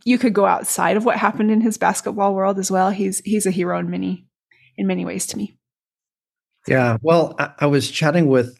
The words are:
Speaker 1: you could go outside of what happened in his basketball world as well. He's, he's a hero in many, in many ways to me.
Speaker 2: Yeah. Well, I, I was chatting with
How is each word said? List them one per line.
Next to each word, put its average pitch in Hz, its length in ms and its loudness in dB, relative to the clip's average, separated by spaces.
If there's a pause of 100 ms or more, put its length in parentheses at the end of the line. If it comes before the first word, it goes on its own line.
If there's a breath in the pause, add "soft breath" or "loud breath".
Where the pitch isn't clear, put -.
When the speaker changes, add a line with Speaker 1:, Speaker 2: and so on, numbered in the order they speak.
Speaker 1:
you 247 120 2
could 233 160 0
go 196 120 2
outside 180 520 0
of 220 80 0
what - 120 2
happened 214 320 0
in 220 120 2
his 220 160 0
basketball 196 580 -2
world 190 240 0
as 190 100 -4
well. 190 200 2
He's, 190 320 -4
he's 202 240 -2
a 190 60 0
hero 175 280 -2
in 175 100 -4
many, 185 380 -6 (500 soft breath)
in 196 80 -2
many 180 200 -2
ways 185 220 -6
to - 100 -10
me. 208 200 -10 (1080)
Speaker 2:
Yeah. 123 340 2
Well, 160 380 2
I, 147 200 -2
I 147 80 0
was 143 240 2
chatting 156 360 2
with 123 320 2